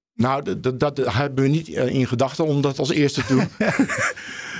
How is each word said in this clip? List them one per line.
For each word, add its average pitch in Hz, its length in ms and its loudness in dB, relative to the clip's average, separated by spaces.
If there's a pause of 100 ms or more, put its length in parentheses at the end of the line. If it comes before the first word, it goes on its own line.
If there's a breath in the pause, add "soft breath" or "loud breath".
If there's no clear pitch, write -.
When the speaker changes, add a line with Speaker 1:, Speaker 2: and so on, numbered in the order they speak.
(140)
Speaker 1:
Nou, 135 280 0
d-, - 200 -4
d-, 127 180 0
dat 143 160 0
hebben 131 480 0
we 135 60 4
niet, 160 180 0
eh, 139 260 -2
in 127 120 2
gedachten 127 400 0
om 143 140 2
dat 139 180 0
als 143 120 0
eerste 143 340 2
te 135 100 2
doen. 147 140 4 (100)
Speaker 2:
<laughs> - 280 2 (720 loud breath)